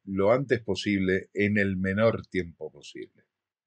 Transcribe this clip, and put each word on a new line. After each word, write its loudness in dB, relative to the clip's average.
lo 2
antes 2
posible, -2
en 0
el 0
menor 0
tiempo -8
posible. -18